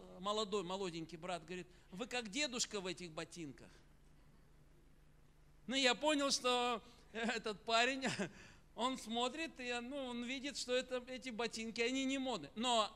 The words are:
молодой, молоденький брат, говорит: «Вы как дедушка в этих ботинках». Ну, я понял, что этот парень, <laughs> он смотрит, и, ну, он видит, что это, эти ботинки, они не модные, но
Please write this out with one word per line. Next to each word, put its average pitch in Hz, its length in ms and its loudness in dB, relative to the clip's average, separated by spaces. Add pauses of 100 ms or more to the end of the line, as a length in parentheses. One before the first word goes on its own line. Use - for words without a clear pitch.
(200)
молодой, 208 440 2
молоденький 170 540 -4
брат, 170 280 -4
говорит: 175 220 -8 (240)
«Вы 190 160 -6
как 240 220 -4
дедушка 226 520 0
в 180 60 -6
этих 175 240 -6
ботинках». 156 580 -8 (2000)
Ну, 240 80 0
я 254 180 8
понял, 285 380 4
что 247 500 2 (300)
этот 220 520 -2
парень, 247 420 4 (360)
<laughs> - 340 -20
он 254 220 0
смотрит, 254 600 -2
и, 247 220 -2
ну, 262 240 -6
он 240 200 -4
видит, 254 320 -4
что - 160 -2
это, 254 340 0
эти 254 220 -6
ботинки, 226 520 -2
они 262 220 2
не 269 140 2
модные, 240 380 -2
но 226 400 4